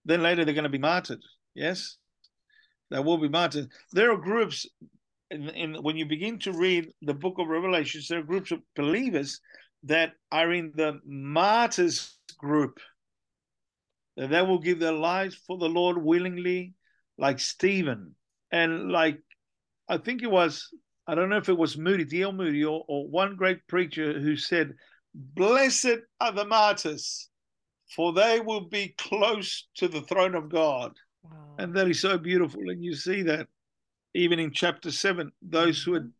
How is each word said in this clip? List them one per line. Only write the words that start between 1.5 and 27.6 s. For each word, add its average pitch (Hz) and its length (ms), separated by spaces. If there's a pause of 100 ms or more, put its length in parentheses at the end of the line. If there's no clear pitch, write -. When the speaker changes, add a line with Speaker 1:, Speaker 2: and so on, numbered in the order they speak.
Speaker 1:
Yes? 175 400 (920)
There 135 120
will 165 160
be 151 100
martyrs. 147 380 (260)
There 220 200
are 208 40
groups, 190 500 (640)
in, 151 180
in, 156 340
when 156 140
you 160 100
begin 185 340
to 196 120
read 170 400 (100)
the 147 120
book 185 240
of 170 100
Revelations, 160 580
there 170 140
are - 20
groups 165 300
of 165 80 (160)
believers 160 640 (440)
that 160 280 (180)
are 165 220
in 170 220
the 151 300
martyrs 170 1120 (200)
group. 143 400 (1400)
That 131 140
they 165 120
will 185 180
give 170 180
their 165 140
lives 180 420
for - 240
the 170 100
Lord 175 300
willingly, 180 760 (440)
like 135 220
Stephen. 143 720 (380)
And 165 400
like, 160 260 (720)
I 185 100
think 240 240
it 240 80
was, 175 380 (380)
I - 80
don't 175 140
know 208 100
if 196 100
it 180 100
was 156 200
Moody, 175 260
D 156 180
L 196 100
Moody, 160 320
or, 156 240
or 143 200
one 190 280
great 185 300
preacher 156 540
who 151 160
said, 151 380 (400)
"Blessed 233 840 (220)
are 233 120
the 208 120
martyrs, 202 840 (640)